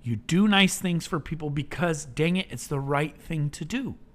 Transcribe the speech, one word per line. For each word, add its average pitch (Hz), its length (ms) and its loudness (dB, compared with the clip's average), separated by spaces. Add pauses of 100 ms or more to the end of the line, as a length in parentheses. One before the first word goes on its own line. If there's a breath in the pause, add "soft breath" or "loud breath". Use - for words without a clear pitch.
You 117 140 -2
do 180 320 2
nice 196 320 6
things 175 260 -2
for 175 140 -2
people 151 320 -6
because, 151 540 -2
dang 156 320 0
it, 190 120 -2
it's - 160 -10
the 143 140 -4
right 143 360 0
thing 147 360 -2
to - 120 -10
do. 226 320 -4 (200)